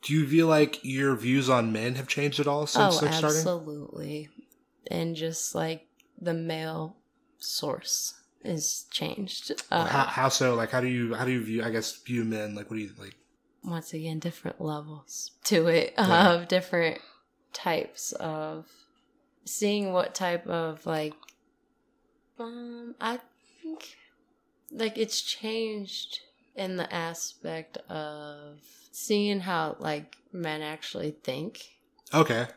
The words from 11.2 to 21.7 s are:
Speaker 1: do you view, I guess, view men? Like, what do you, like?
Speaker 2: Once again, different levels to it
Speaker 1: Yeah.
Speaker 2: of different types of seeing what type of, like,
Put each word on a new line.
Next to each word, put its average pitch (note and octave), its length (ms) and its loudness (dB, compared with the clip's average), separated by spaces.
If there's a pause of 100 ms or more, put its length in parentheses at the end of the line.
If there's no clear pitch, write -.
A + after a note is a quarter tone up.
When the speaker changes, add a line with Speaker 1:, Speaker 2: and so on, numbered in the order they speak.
Speaker 1:
do B2+ 60 2
you B2 120 2
view, A2 200 -2
I A2+ 80 0
guess, A2 260 -2
view A#2+ 260 -2
men? G#2+ 320 -2
Like, G2+ 140 -10
what A2 80 -6
do G#2+ 60 -4
you, G2 160 -10
like? F#2+ 160 -18 (480)
Speaker 2:
Once E3+ 300 -6
again, D#3+ 260 -4
different - 420 -6
levels D3+ 720 -8 (140)
to E3+ 220 4
it E3 300 4
Speaker 1:
Yeah. F#3 360 8
Speaker 2:
of E3+ 140 0
different F3+ 520 0 (520)
types - 640 -4
of D#3 540 -6 (800)
seeing G3+ 480 0
what F3+ 200 2
type F3 340 -2
of, D#3+ 380 -4
like, D#3 280 -2 (1300)